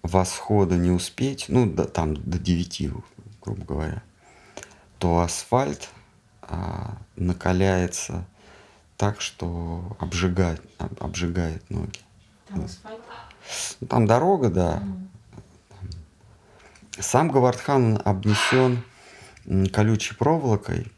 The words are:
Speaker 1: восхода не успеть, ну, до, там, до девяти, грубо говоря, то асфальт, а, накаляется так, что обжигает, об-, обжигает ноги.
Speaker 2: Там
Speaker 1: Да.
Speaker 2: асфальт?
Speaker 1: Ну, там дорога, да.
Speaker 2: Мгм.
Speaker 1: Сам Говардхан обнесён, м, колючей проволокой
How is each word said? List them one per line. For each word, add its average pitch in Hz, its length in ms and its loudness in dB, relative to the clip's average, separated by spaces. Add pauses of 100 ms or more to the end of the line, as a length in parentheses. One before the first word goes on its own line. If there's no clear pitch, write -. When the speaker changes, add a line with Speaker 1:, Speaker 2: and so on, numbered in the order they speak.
Speaker 1:
восхода 92 720 2
не 87 140 4
успеть, 127 580 -2
ну, 120 220 4
до, 82 140 0
там, 80 320 0
до 85 220 -4
девяти, 85 520 -2 (520)
грубо 104 220 -8
говоря, 78 380 -6 (960)
то 87 220 4
асфальт, 131 680 -2 (540)
а, 85 560 -8 (180)
накаляется 90 1080 0 (680)
так, 104 240 0
что 85 800 -8
обжигает, 87 600 0 (160)
об-, - 240 -10
обжигает 85 680 -4
ноги. 98 300 -8 (480)
Speaker 2:
Там 196 120 -6
Speaker 1:
Да. - 60 -6
Speaker 2:
асфальт? 220 340 -16 (800)
Speaker 1:
Ну, 123 80 -10
там 120 180 4
дорога, 131 440 4
да. 82 300 2
Speaker 2:
Мгм. 190 280 -10 (1900)
Speaker 1:
Сам 151 300 2
Говардхан 123 760 4
обнесён, 110 800 2 (640)
м, 95 220 2
колючей 107 480 2
проволокой 117 800 0